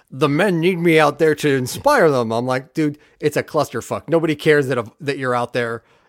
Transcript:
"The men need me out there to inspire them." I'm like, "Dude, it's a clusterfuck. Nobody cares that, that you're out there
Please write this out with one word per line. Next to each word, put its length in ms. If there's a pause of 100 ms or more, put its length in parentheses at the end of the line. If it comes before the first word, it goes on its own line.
(100)
"The 180
men 320
need 180
me 200
out 200
there 180
to 200
inspire 540
them." 220
I'm 140
like, 280
"Dude, 240 (220)
it's 160
a 60
clusterfuck. 680
Nobody 260
cares 340
that, 160 (160)
that 180
you're 160
out 180
there 300 (260)